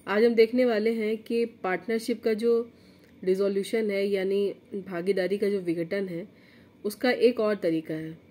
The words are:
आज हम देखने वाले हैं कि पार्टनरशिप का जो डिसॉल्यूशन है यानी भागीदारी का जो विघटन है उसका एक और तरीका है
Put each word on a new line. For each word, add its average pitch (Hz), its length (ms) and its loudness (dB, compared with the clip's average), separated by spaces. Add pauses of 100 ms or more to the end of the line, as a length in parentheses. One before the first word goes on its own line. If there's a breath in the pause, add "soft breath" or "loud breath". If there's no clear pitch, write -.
आज 208 180 4
हम 240 100 4
देखने 226 300 4
वाले 220 260 2
हैं 220 260 -2
कि 233 280 -2
पार्टनरशिप 233 800 -4
का 220 120 0
जो 233 360 0 (540 loud breath)
डिसॉल्यूशन 196 680 0
है 196 180 0
यानी 196 460 0 (200)
भागीदारी 185 640 -2
का 208 100 0
जो 202 120 0
विघटन 175 480 -4
है 170 200 -8 (560 loud breath)
उसका 214 260 -2
एक 240 300 2
और 214 140 0
तरीका 165 400 -2
है 160 240 -10 (120)